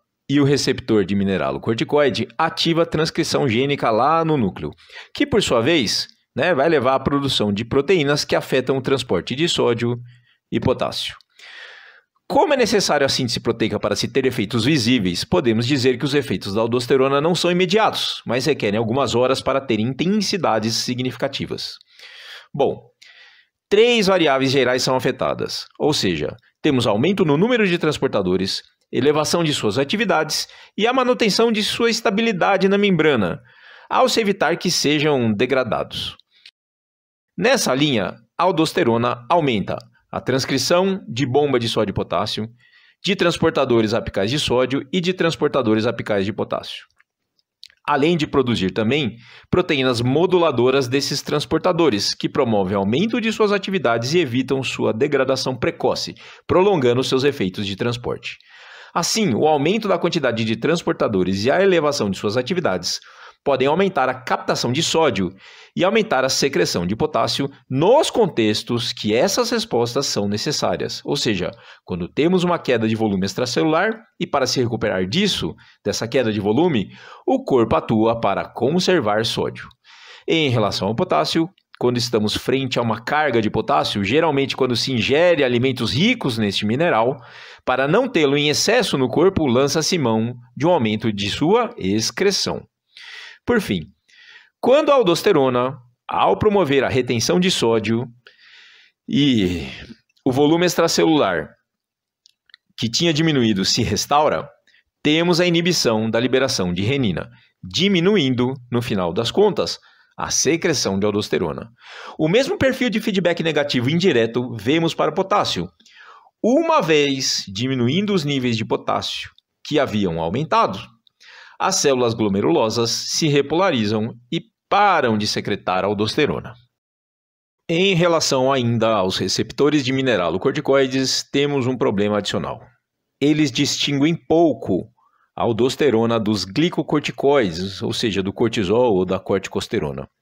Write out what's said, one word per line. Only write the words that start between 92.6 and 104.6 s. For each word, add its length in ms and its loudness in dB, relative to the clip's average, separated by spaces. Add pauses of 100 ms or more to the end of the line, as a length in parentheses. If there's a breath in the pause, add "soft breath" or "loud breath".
Por 160 0
fim, 280 -4 (760 loud breath)
quando 300 4
a 20 6
aldosterona, 800 2 (320)
ao 300 2
promover 460 2
a 40 0
retenção 520 0
de 100 2
sódio 580 0 (1040 loud breath)
e 580 2 (560 loud breath)
o 80 2
volume 360 4
extracelular 840 2 (1300)
que 100 -2
tinha 240 0
diminuído 540 2
se 160 0
restaura, 640 0 (540 soft breath)